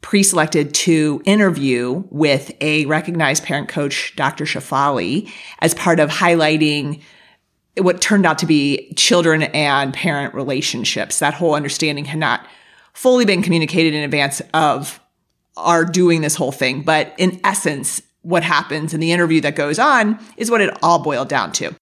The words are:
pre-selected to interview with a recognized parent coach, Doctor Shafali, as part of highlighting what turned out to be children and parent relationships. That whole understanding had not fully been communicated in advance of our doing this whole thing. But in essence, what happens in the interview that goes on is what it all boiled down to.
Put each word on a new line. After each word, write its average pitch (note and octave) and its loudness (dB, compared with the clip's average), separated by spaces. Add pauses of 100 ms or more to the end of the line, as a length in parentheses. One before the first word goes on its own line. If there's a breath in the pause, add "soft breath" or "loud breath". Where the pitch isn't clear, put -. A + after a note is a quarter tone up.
pre-selected D#3+ 2
to D3+ 2
interview D3 2
with C#3 0
a D3+ 0
recognized D#3 0
parent C#3+ -6
coach, - -4
Doctor C#3 -4
Shafali, C#3 -2 (300 loud breath)
as E3+ 0
part E3+ 2
of D3+ 4
highlighting D3+ 0 (760 soft breath)
what F3+ 2
turned G3+ 2
out D#3+ 2
to E3+ -2
be C#3+ 0
children E3 4
and C#3+ 0
parent C#3+ -4
relationships. C3 -4
That D3 0
whole D#3+ 0
understanding C#3+ -4
had D3 -6
not B2+ -2 (460 loud breath)
fully B3+ 4
been G3 2
communicated E3 2
in D3+ -4
advance C#3+ -2 (140)
of D3 0 (560)
our E3+ 2
doing E3+ 2
this D#3 -4
whole C#3 -4
thing. C3 -4
But D#3 0
in F#3 -2
essence, D#3 -4 (220)
what E3 0
happens D3+ -2
in D#3+ -2
the D3+ 0
interview E3+ 2
that C#3+ -4
goes D3+ -2
on A#3 2 (160 loud breath)
is A3 -2
what A3+ 2
it F#3+ 2 (120)
all E3 4
boiled C3+ -2
down B2 -2
to. E2+ -6